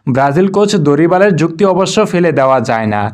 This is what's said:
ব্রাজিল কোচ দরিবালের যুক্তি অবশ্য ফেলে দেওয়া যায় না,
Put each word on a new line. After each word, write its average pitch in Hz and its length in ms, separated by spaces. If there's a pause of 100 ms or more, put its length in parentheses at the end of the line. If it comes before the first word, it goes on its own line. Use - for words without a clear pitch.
ব্রাজিল 139 380
কোচ 202 280
দরিবালের 170 600
যুক্তি 165 300
অবশ্য 190 400
ফেলে 175 260
দেওয়া 131 280
যায় 113 260
না, 104 280